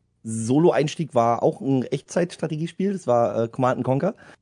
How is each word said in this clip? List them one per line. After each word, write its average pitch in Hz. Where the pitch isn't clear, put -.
Solo-Einstieg 131
war 117
auch 156
ein 131
Echtzeitstrategiespiel, 170
das 190
war, 117
äh, 117
Command 127
and 117
Conquer. 139